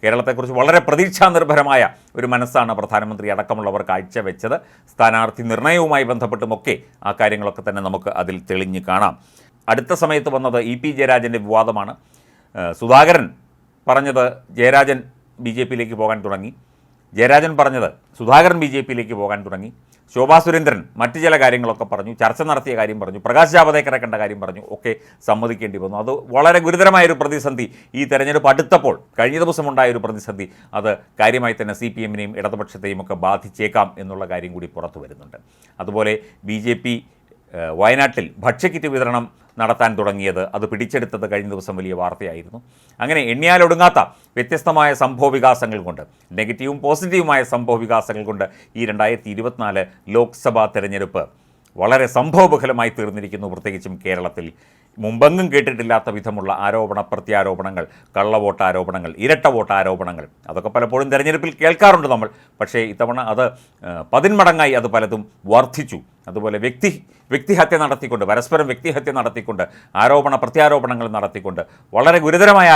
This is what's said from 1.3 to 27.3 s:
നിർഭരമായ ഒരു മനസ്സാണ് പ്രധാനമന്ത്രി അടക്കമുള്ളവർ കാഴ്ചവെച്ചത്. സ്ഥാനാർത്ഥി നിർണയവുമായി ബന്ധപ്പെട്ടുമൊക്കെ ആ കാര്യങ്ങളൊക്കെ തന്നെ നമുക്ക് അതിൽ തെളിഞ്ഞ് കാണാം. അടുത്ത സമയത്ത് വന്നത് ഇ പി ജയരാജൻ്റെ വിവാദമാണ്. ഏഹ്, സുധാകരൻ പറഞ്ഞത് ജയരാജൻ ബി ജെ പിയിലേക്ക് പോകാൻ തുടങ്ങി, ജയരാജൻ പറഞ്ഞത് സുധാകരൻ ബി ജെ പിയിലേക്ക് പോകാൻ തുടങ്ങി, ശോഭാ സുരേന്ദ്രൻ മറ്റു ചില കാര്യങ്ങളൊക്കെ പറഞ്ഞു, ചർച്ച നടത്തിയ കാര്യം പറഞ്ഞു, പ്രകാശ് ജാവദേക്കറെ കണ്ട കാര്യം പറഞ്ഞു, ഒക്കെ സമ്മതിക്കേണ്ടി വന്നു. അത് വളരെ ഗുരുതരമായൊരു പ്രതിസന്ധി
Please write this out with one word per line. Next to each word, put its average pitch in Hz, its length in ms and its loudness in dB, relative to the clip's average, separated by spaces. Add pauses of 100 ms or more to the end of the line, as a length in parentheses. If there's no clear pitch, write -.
നിർഭരമായ 147 460 2 (360)
ഒരു 123 140 -4
മനസ്സാണ് 123 480 0
പ്രധാനമന്ത്രി 104 540 -4
അടക്കമുള്ളവർ 104 560 -4
കാഴ്ചവെച്ചത്. 95 640 -6 (380)
സ്ഥാനാർത്ഥി 113 560 0
നിർണയവുമായി 147 600 0
ബന്ധപ്പെട്ടുമൊക്കെ 117 640 -6 (340)
ആ 101 120 -4
കാര്യങ്ങളൊക്കെ 104 480 -2
തന്നെ 98 200 -8
നമുക്ക് 92 240 -6 (100)
അതിൽ 92 160 -6 (120)
തെളിഞ്ഞ് 92 380 -4
കാണാം. 95 260 2 (540)
അടുത്ത - 240 0 (100)
സമയത്ത് 151 360 -2
വന്നത് 127 200 -2 (140)
ഇ - 100 -6
പി 147 160 -6
ജയരാജൻ്റെ 123 480 2
വിവാദമാണ്. 110 480 0 (600)
ഏഹ്, 87 260 -6
സുധാകരൻ 139 480 6 (640)
പറഞ്ഞത് 131 340 2 (340)
ജയരാജൻ 135 420 4 (440)
ബി 117 120 -6
ജെ 127 100 -2
പിയിലേക്ക് 117 320 -8
പോകാൻ 110 240 -2
തുടങ്ങി, 98 260 -8 (680)
ജയരാജൻ 143 420 4
പറഞ്ഞത് 131 280 2 (320)
സുധാകരൻ 160 440 6
ബി 147 100 -2
ജെ 135 140 -4
പിയിലേക്ക് 117 340 -8
പോകാൻ 101 240 -4
തുടങ്ങി, 95 240 -12 (460)
ശോഭാ 131 300 6
സുരേന്ദ്രൻ 160 360 0 (200)
മറ്റു 120 240 -4
ചില 165 180 6
കാര്യങ്ങളൊക്കെ 120 500 0
പറഞ്ഞു, 104 200 -8 (100)
ചർച്ച 113 260 0
നടത്തിയ 135 320 -2
കാര്യം 107 220 -2
പറഞ്ഞു, 95 240 -10
പ്രകാശ് 151 300 4
ജാവദേക്കറെ 147 480 4
കണ്ട 113 180 -8
കാര്യം 104 220 -8
പറഞ്ഞു, 92 180 -12 (140)
ഒക്കെ 117 160 -6 (360)
സമ്മതിക്കേണ്ടി 110 560 -4
വന്നു. 98 180 -8
അത് 117 100 -4 (240)
വളരെ 170 300 6
ഗുരുതരമായൊരു 175 560 6
പ്രതിസന്ധി 135 440 -4 (280)